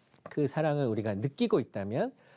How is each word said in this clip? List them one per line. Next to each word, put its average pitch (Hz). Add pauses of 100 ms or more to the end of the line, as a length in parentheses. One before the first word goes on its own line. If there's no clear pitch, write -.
(300)
그 147
사랑을 147
우리가 107
느끼고 165
있다면 120 (260)